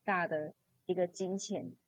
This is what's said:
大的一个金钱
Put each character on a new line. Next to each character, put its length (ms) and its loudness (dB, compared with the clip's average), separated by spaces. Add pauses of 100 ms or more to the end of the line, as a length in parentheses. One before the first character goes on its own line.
大 240 2
的 260 -2 (320)
一 80 0
个 140 4
金 300 -2
钱 340 -4 (160)